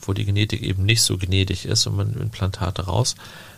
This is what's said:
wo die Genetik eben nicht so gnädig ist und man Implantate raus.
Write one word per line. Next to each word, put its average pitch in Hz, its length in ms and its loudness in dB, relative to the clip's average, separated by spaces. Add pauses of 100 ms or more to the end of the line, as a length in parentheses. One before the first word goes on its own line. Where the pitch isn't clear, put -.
wo 98 120 -4
die 104 120 -2
Genetik 101 360 2
eben 95 240 0
nicht 113 160 6
so - 160 2
gnädig 92 480 0
ist 104 200 2
und 101 120 -2
man 104 160 0
Implantate 98 680 -4
raus. 110 320 0 (420)